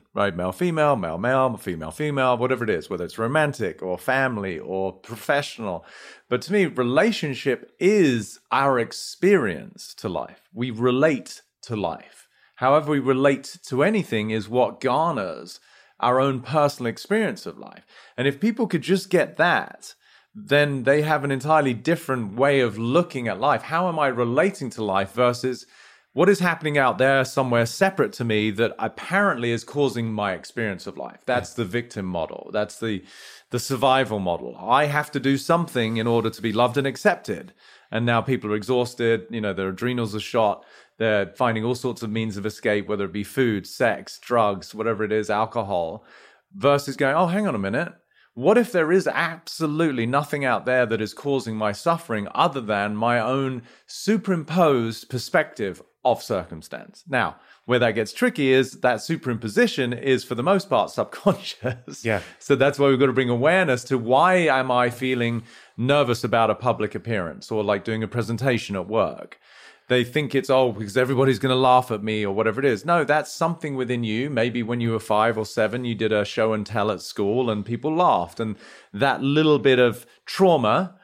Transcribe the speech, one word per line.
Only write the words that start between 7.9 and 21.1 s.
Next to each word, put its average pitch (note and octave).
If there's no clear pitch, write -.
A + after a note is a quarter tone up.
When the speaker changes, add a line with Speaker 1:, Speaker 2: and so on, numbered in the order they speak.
Speaker 1:
our C3+
experience G#2
to -
life. -
We B2
relate B2+
to A2+
life. -
However C#3+
we D3
relate C3+
to C3
anything D3+
is G#2+
what A2
garners B2+
our B2+
own C3+
personal B2+
experience G3
of E2
life. -
And B2+
if C#3
people A3+
could D#3+
just F#3
get -
that, -
then C3+
they C#3
have D3+